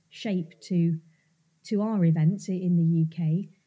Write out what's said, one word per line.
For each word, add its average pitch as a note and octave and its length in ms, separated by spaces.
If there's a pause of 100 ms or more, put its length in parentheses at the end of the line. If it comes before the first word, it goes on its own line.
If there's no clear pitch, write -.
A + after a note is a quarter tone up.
(100)
shape F#3 580
to, E3+ 300 (680)
to G#3 160
our G#3+ 240
events E3 460
i-, - 20
in F3+ 240
the E3+ 80
U E3 260
K. E3+ 380 (180)